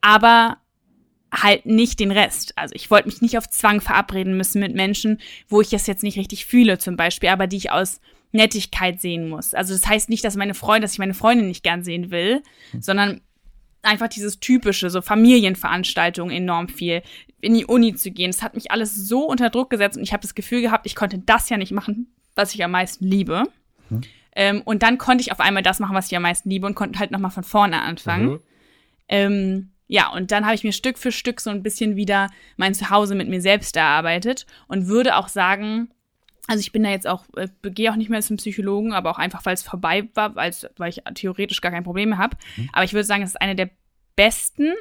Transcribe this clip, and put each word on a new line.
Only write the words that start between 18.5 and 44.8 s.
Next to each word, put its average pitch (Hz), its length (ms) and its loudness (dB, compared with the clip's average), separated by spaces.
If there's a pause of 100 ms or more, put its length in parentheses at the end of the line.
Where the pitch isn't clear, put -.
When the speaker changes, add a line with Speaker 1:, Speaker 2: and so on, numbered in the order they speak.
Speaker 1:
mich - 160 -8
alles 214 240 -4
so 214 320 -2
unter 247 220 0
Druck 254 200 -2
gesetzt 202 280 0
und - 60 -6
ich 196 100 -6
habe 202 80 -4
das - 140 -12
Gefühl 240 260 -2
gehabt, 226 240 0
ich - 100 -10
konnte 196 240 -4
das 226 300 2
ja 226 80 -2
nicht 190 140 -6
machen, 208 360 -6 (280)
was 202 200 -2
ich 208 80 -4
am 175 80 -2
meisten 180 340 -4
liebe. 190 380 0 (460)
Speaker 2:
Hm. 113 120 -4 (340)
Speaker 1:
Ähm, 202 280 0
und 214 200 -2
dann 233 140 6
konnte 254 240 2
ich - 100 -4
auf - 80 -6
einmal 196 240 2
das 185 160 2
machen, 196 160 -2
was 190 160 -2
ich 185 40 -4
am 175 80 -2
meisten 175 260 -2
liebe 190 180 -2
und 202 80 -4
konnte 190 240 -6
halt 208 120 -4
nochmal 190 200 -4
von 185 120 -10
vorne 196 380 2
anfangen. 165 480 -2
Speaker 3:
Mhm. 147 100 -6 (680)
Speaker 1:
Ähm, 196 640 0 (160)
ja, 196 240 2
und 185 200 -6
dann 208 140 0
habe 220 100 2
ich 214 80 -8
mir 208 100 -2
Stück 262 240 -4
für 247 140 -4
Stück - 280 -6
so - 100 -8
ein 202 140 -8
bisschen 214 320 -2
wieder 196 340 0 (280)
mein 190 180 0
Zuhause 202 400 2
mit 185 140 -4
mir 185 120 -2
selbst 196 360 2
erarbeitet 165 680 0 (220)
und 190 200 -2
würde 233 280 4
auch - 140 0
sagen, 208 600 -2 (560)
also 220 140 0
ich 202 120 -8
bin 214 120 2
da 208 60 2
jetzt 196 180 -4
auch, - 180 -4 (100)
äh, 190 120 -6 (240)
gehe 214 200 0
auch 214 40 -4
nicht 220 140 -4
mehr 220 120 -2
zum 208 160 -4
Psychologen, 202 560 -4
aber 180 180 -2
auch 170 60 -6
einfach, 180 280 -6
weil 185 80 0
es 185 100 -6
vorbei 180 500 -4
war, 214 220 -2
weil's, - 320 -6 (100)
weil 175 120 -6
ich - 120 -14 (140)
theoretisch 196 460 -6
gar 180 100 -2
kein 175 120 -6
Problem 185 260 -2
mehr 208 100 0
hab. 208 180 -2 (200)
Speaker 2:
Mhm. 120 160 -6
Speaker 1:
Aber 185 120 2
ich 185 80 -6
würde 208 120 0
sagen, 202 180 0
es 185 80 -6
ist - 100 -6
eine 190 140 -2
der 185 140 -2 (460)
besten 254 640 2